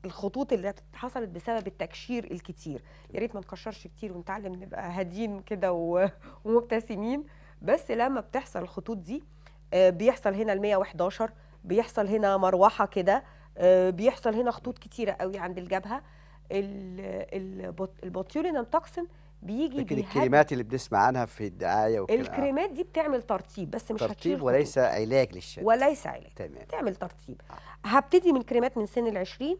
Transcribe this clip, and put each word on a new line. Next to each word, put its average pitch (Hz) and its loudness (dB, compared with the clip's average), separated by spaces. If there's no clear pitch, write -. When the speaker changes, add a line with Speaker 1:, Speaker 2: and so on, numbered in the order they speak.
Speaker 1:
للخطوط 202 -4
اللي 196 -4
حصلت 247 -8
بسبب 190 -6
التكشير - -8
الكتير. 165 -12
يا 190 -6
ريت 220 -6
ما 202 -8
نكشرش 196 -14
كتير 196 -12
ونتعلم 190 -10
نبقى 190 -8
هاديين 196 -4
كده 190 0
و-، 175 4
ومبتسمين، 226 0
بس 214 2
لما 240 0
بتحصل - -6
الخطوط 190 -8
دي، 190 -8
آه، 185 8
بيحصل 202 2
هنا 214 -2
المية 202 2
وحداشر، 190 -2
بيحصل 220 0
هنا 202 2
مروحة 190 6
كده، 196 2
آه، 185 8
بيحصل 220 0
هنا 240 0
خطوط - -10
كتيرة 220 -6
قوي 190 -6
عند 180 -8
الجبهة. 190 -6
ال-، 196 -6
البط-، 190 -8
البوتيولينم 240 -4
توكسين 330 -2
بيجي 262 -4
Speaker 2:
لكن 254 -4
Speaker 1:
بيهد- 208 -2
Speaker 2:
الكريمات 147 6
اللي 123 -2
بنسمع 113 -2
عنها 123 4
في 110 -8
الدعاية 101 2
وكده، 208 0
آه. 262 0
Speaker 1:
الكريمات 277 -2
دي 311 -6
بتعمل 302 -2
ترطيب، 196 -6
بس - -8
مش 214 -4
Speaker 2:
ترطيب - -2
Speaker 1:
هتشيل 185 -2
Speaker 2:
وليس 139 2
Speaker 1:
خطوط. 127 4
Speaker 2:
علاج 113 0
للشد. 95 -12
Speaker 1:
وليس 254 2
علاج. - -12
Speaker 2:
تمام. 82 -10
Speaker 1:
بتعمل 190 -6
ترطيب. - -14
Speaker 2:
آه. - -16
Speaker 1:
هبتدي 311 6
من 269 4
كريمات 240 0
من 208 -2
سن 240 -2
العشرين 226 -4